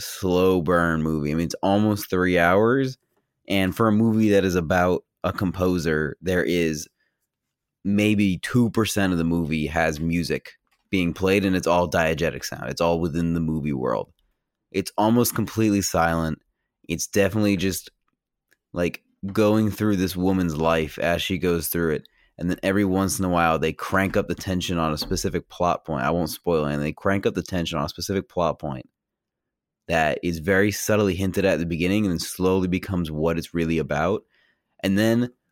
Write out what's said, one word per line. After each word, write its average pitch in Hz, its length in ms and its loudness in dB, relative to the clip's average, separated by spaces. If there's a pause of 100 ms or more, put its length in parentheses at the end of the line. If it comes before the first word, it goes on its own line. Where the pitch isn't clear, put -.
slow 90 640 2
burn 85 400 2
movie. 76 300 -2
I - 20 -2
mean, 85 100 0
it's 82 180 -6
almost 101 460 2
three 90 300 2
hours, 113 580 2 (520)
and 95 280 0
for 113 100 2
a 107 60 4
movie 110 380 4
that 98 140 6
is 92 100 2
about 90 500 2 (200)
a 90 80 0
composer, 85 880 -2
there 90 200 0
is 80 460 -2 (960)
maybe 101 540 2
two 120 320 0
percent 101 420 0
of 85 60 0
the 82 60 0
movie 80 420 0
has 80 340 -2
music 82 520 -2 (380)
being 90 220 0
played, 95 320 0
and 95 100 2
it's 90 120 -2
all 87 220 2
diegetic 80 560 0
sound. - 240 -10
It's 71 120 -8
all 85 200 2
within 85 340 -2
the 82 60 -2
movie 78 320 -2
world. 62 400 -4 (600)
It's 95 260 -4
almost 117 360 2
completely 104 480 0
silent. 82 580 0 (480)
It's 82 180 -4
definitely 101 500 2
just, 90 340 -4 (800)
like, 87 320 -4 (280)
going 107 380 4
through 107 260 0
this 90 200 0
woman's 90 400 2
life 80 420 0
as 85 240 0
she 95 160 -4
goes 85 300 0
through 82 240 -2
it. 73 160 -6 (300)
And 87 120 -4
then - 120 -4
every 98 220 2
once 95 360 0
in 95 40 0
a 92 40 0
while, 85 300 2
they 80 140 0
crank 95 440 -2
up 98 100 2
the 85 80 -4
tension 90 440 -4
on 80 140 0
a 78 60 -4
specific 87 500 -4
plot - 360 -2
point. 73 180 -4
I 69 80 0
won't 82 200 -2
spoil 80 340 -2
anything. 73 180 -2
They 76 100 -2
crank 98 320 -2
up 113 100 -2
the 87 80 -2
tension 82 360 -4
on 71 60 -2
a 78 40 -6
specific 95 400 -6
plot 80 300 -2
point 67 300 -12 (960)
that 78 380 0
is 82 160 -2
very 98 320 2
subtly 104 420 0
hinted 95 300 -2
at 85 160 2
the 85 60 -2
beginning 90 400 0
and 90 60 0
then 82 60 -2
slowly 92 480 0
becomes 90 440 -4
what 80 280 0
it's 80 160 -10
really 82 240 0
about. 76 460 -2 (580)
And 98 160 2
then 117 320 2 (220)